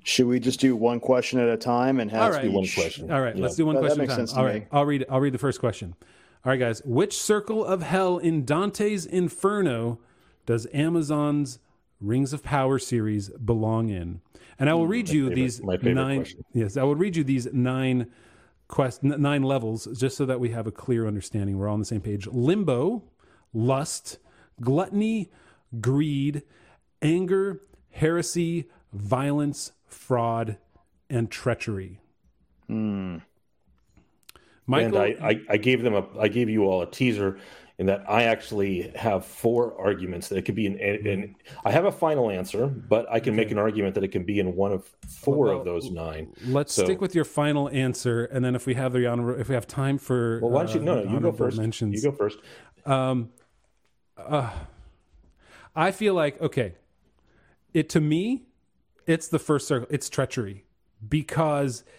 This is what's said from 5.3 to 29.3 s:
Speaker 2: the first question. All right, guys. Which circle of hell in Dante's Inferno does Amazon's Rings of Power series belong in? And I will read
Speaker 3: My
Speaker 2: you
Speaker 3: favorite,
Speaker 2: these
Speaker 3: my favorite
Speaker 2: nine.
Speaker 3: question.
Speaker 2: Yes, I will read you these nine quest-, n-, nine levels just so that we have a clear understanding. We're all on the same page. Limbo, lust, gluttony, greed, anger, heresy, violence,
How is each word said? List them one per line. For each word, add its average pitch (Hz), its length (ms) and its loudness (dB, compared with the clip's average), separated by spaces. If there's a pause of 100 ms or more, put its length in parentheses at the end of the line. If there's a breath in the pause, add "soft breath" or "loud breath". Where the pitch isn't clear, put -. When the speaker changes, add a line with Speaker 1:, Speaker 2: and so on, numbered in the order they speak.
Speaker 2:
the 123 60 -4
first 139 200 -2
question. 101 340 -4 (500 soft breath)
All 127 80 2
right, 131 80 2
guys. 117 240 0
Which 143 360 0
circle 214 440 0
of 185 200 0
hell 180 340 2
in 165 280 0
Dante's 190 600 0
Inferno 170 960 0 (480 soft breath)
does 117 260 0
Amazon's 147 840 0 (420)
Rings 127 320 0
of 147 100 -8
Power 135 360 2
series 107 500 -2
belong 110 600 0
in? 90 320 -6 (380 loud breath)
And 139 100 4
I 160 40 4
will 165 140 2
read 214 220 0
Speaker 3:
My 151 40 2
Speaker 2:
you 147 120 4
Speaker 3:
favorite, 123 100 0
Speaker 2:
these 127 260 0
Speaker 3:
my 92 160 0
favorite 120 180 2
Speaker 2:
nine. 135 240 0
Speaker 3:
question. - 340 -10
Speaker 2:
Yes, 110 240 0
I 131 60 2
will 143 120 2
read 180 200 0
you 160 80 2
these 131 300 0
nine 127 540 2 (600 soft breath)
quest-, 131 360 -2
n-, 143 180 0
nine 143 220 2
levels 117 420 -2 (120)
just 135 200 -2
so 139 80 0
that 127 140 -2
we 123 100 -2
have 113 160 -4
a 107 60 -4
clear 113 360 -2
understanding. 101 520 -4
We're 101 80 -2
all 104 80 -2
on 107 40 0
the 104 60 -2
same 107 160 -4
page. 104 260 -6
Limbo, 156 760 0 (500 soft breath)
lust, 131 640 -2 (440 soft breath)
gluttony, 196 680 0 (500 soft breath)
greed, 143 600 0 (600 soft breath)
anger, 185 600 0 (300)
heresy, 165 760 0 (240 soft breath)
violence, 139 800 -2 (140)